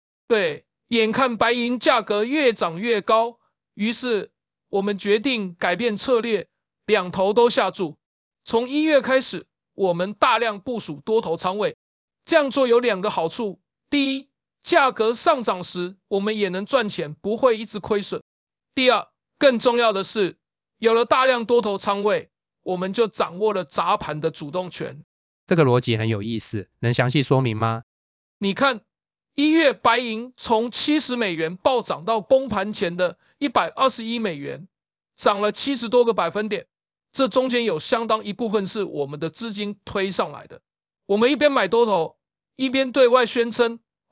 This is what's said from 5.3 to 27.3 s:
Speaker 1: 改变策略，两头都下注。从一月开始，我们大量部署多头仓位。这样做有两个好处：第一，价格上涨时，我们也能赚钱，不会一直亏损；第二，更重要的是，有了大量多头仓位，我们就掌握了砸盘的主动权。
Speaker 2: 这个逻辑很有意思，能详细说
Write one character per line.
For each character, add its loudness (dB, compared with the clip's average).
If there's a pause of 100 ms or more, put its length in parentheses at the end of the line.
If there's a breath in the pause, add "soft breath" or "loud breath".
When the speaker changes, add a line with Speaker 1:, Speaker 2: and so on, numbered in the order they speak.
Speaker 1:
改 0
变 -2
策 0
略， -2 (380)
两 0
头 0
都 6
下 2
注。 -6 (480)
从 -2
一 0
月 4
开 2
始， -4 (260)
我 0
们 -4
大 2
量 -2
部 -8
署 -10
多 0
头 -2
仓 -4
位。 -4 (520)
这 2
样 4
做 2
有 4
两 0
个 -4
好 -2
处： -6 (300)
第 0
一， -14 (340)
价 4
格 -2
上 0
涨 -4
时， -8 (120)
我 -2
们 -2
也 0
能 -6
赚 0
钱， -8
不 -6
会 2
一 -10
直 -10
亏 -2
损； -8 (540)
第 4
二， 0 (300)
更 4
重 2
要 4
的 -2
是， -2 (400)
有 4
了 4
大 4
量 2
多 4
头 -2
仓 -2
位， -2 (320)
我 -4
们 -4
就 2
掌 -4
握 0
了 -2
砸 -2
盘 -8
的 -2
主 -12
动 -6
权。 -12 (420)
Speaker 2:
这 2
个 4
逻 4
辑 0
很 -2
有 -2
意 -6
思， -8 (120)
能 0
详 2
细 2
说 2